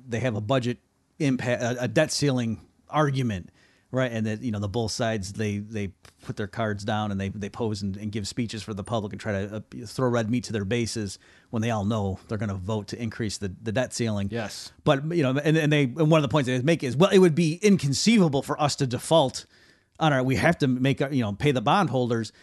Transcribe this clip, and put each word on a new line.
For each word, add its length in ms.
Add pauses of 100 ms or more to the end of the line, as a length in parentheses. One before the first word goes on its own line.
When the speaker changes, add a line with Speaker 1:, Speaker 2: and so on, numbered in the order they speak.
Speaker 1:
they 140
have 160
a 40
budget 360 (420)
impact, 420
a, 220
a 60
debt 220
ceiling 500 (280)
argument, 600 (420)
right? 200
And 140
that, 160
you 100
know, 80
the 80
both 240
sides, 420
they, 260
they 340 (320)
put 100
their 120
cards 360
down 280
and 100
they, 80
they 200
pose 320
and, 140
and 160
give 160
speeches 340
for 120
the 100
public 300
and 80
try 100
to, 260
uh, 280
throw 240
red 200
meat 160
to 80
their 120
bases 520 (340)
when 100
they 100
all 140
know 420
they're 100
gonna 180
vote 320
to 140
increase 360
the, 160 (100)
the 80
debt 220
ceiling. 360
Speaker 2:
Yes. 440 (100)
Speaker 1:
But, 220 (100)
you 80
know, 160
and, 160
and 160
they, 120
and 280
one 60
of 60
the 40
points 200
they 140
make 220
is, 140
"Well, 140
it 80
would 160
be 260
inconceivable 800
for 200
us 160
to 100
default 580 (520)
on 140
our, 100
we 140
have 220
to 100
make, 340
our, 120
you 80
know, 100
pay 200
the 100
bondholders." 800